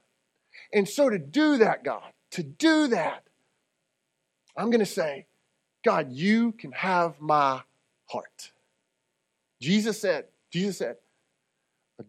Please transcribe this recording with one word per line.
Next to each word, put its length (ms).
And 160
so 220
to 80
do 380
that, 260
God, 300
to 140
do 420
that, 380
I'm 140
gonna 160
say, 400
"God, 300
you 400
can 180
have 500
my 440
heart." 460
Jesus 400
said, 280
Jesus 260
said, 180
"A 100